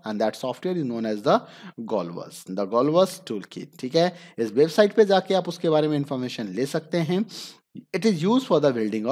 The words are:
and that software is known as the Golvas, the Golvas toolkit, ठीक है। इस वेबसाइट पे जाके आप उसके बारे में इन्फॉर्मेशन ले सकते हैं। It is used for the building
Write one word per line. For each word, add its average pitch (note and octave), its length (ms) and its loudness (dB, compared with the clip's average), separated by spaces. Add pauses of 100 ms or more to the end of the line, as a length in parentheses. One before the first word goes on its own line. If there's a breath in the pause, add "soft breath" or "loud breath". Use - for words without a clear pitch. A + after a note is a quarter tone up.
and G#2+ 160 -2
that G#2+ 180 -2
software C3 360 -6
is D3 140 -4
known A2+ 220 -4
as G#2 160 -6
the F#3+ 100 6 (540 loud breath)
Golvas, F2+ 500 -6 (160)
the G2+ 160 -2
Golvas D#3 400 4 (160)
toolkit, - 500 -12
ठीक C3 160 -2
है। F3 180 4 (240 loud breath)
इस A2+ 140 -2
वेबसाइट E3 440 4
पे A3+ 80 8
जाके F#3+ 300 2
आप F3+ 140 0
उसके E3+ 220 -2
बारे D3+ 180 4
में D3+ 80 0
इन्फॉर्मेशन B2+ 520 -4
ले G2+ 180 -2
सकते D#3+ 320 -4
हैं। F3 260 0 (720 loud breath)
It F#3 160 2
is D#3+ 120 -2
used B3 260 2
for D#3+ 100 4
the C#3+ 160 2
building A2 360 -2